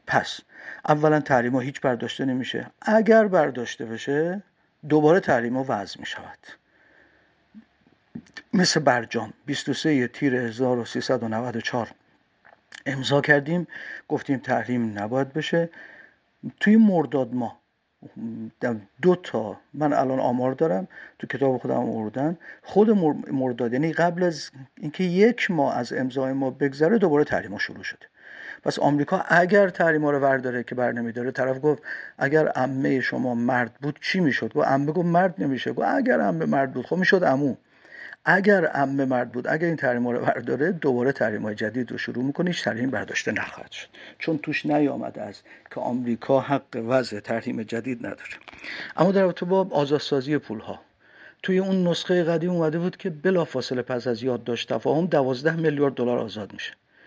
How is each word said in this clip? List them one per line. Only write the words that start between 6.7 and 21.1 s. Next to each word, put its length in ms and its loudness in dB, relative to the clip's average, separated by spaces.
مثل 260 4
برجام 540 0
بیست 240 -6
و 40 0
سه 340 0
تیر 280 0
هزار 440 0
و 60 -4
سیصد 380 -2
و 40 -4
نود 280 -4
و 60 -4
چهار 300 -4
امضا 360 0
کردیم، 460 2
گفتیم 300 -2
تحریم 640 -2
نباید 340 -2
بشه. 360 -2
توی 180 6
مرداد 560 4
ماه 240 -4
دو 140 6
تا، 420 -6
من 200 0
الان 260 0
آمار 320 0
دارم 360 0